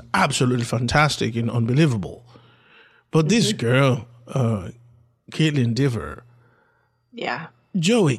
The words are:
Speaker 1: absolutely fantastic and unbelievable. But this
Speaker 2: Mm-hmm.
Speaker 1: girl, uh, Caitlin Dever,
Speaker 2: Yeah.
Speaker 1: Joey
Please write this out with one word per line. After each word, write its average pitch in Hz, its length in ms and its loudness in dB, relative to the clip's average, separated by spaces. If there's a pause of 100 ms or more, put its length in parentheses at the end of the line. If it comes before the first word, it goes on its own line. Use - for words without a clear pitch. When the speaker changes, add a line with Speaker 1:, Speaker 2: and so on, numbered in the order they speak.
(140)
Speaker 1:
absolutely 127 500 0
fantastic 120 720 0
and 117 140 -2
unbelievable. 120 760 0 (840)
But 156 180 2
this 214 240 2
Speaker 2:
Mm-hmm. - 140 -4
Speaker 1:
girl, 131 420 2 (200)
uh, 113 420 -2 (600)
Caitlin 143 420 0
Dever, 110 480 -4 (880)
Speaker 2:
Yeah. 247 340 -8 (300)
Speaker 1:
Joey 170 420 2